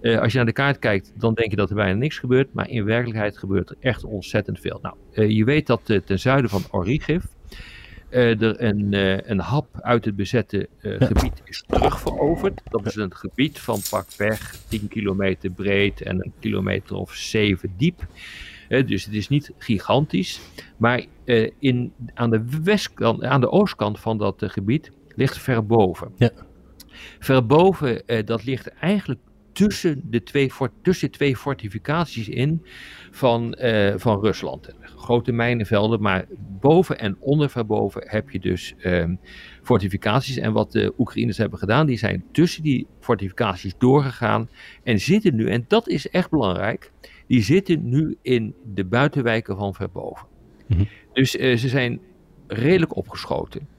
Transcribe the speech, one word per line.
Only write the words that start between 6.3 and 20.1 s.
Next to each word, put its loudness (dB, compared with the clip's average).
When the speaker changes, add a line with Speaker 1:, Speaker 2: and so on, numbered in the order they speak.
Speaker 1:
van 0
Origiv, -2
eh, 2
er 0
een, 0
eh, 0
een 0
hap -2
uit 0
het -4
bezette, -2
eh, -8
Speaker 2:
Ja. 2
Speaker 1:
gebied 0
is -14
terugveroverd. 0
Dat -6
is -6
een -6
gebied -4
van -4
pakweg -4
tien -6
kilometer -2
breed 0
en -4
een -12
kilometer -4
of -10
zeven 0
diep. -2
Eh, 2
dus -4
het -10
is -4
niet 0
gigantisch, 0